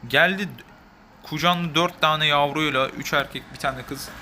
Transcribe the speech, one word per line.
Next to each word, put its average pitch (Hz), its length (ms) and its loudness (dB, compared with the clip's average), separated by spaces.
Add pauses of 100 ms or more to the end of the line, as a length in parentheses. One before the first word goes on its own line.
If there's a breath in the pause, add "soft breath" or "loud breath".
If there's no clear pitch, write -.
geldi 175 420 2 (720)
kucağında 170 520 0
dört 170 260 2
tane 156 240 2
yavruyla, 143 640 2
üç - 240 -6
erkek, 135 300 -2 (100)
bir 131 60 -16
tane 131 240 -4
kız. - 260 -10 (120)